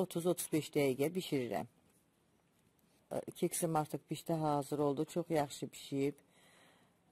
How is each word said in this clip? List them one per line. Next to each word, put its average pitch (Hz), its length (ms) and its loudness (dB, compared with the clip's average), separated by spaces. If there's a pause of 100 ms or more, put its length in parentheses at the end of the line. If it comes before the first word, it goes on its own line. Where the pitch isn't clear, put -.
otuz 170 240 -2
otuz 175 280 2
beş 156 200 0
dəqiqə 139 440 4
bişirirəm. 117 520 -2 (1700)
Keksim 170 400 0
artıq 151 340 0
bişdi, 160 240 -4
hazır 147 460 2
oldu. 147 260 2
Çox 165 240 -4
yaxşı 143 420 0
bişib. 139 440 -2 (960)